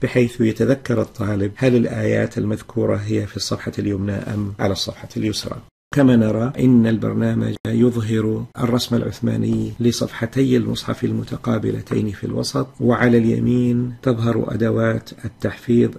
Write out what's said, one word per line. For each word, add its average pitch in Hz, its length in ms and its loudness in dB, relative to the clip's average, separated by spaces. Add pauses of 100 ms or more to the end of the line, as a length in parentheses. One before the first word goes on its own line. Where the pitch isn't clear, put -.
بحيث 123 400 0
يتذكر 113 600 0
الطالب 101 540 -4
هل 127 200 2
الآيات 110 600 0
المذكورة 107 580 -2
هي 104 320 -2
في - 100 -10
الصفحة - 420 -6
اليمنى 101 360 -2
أم 101 440 -4
على 98 120 0
الصفحة - 460 -6
اليسرى. - 440 -4 (340)
كما 131 200 6
نرى 113 440 2
إن 123 280 6
البرنامج 110 680 0 (120)
يظهر 113 800 0 (140)
الرسم 120 360 0
العثماني 113 840 -2
لصفحتي 120 800 0
المصحف 117 460 -4
المتقابلتين 110 1080 -2
في 98 120 -10
الوسط، 123 440 -4 (120)
وعلى 120 380 4
اليمين 120 760 2 (100)
تظهر 117 500 0
أدوات 113 560 0 (160)
التحفيظ 117 720 0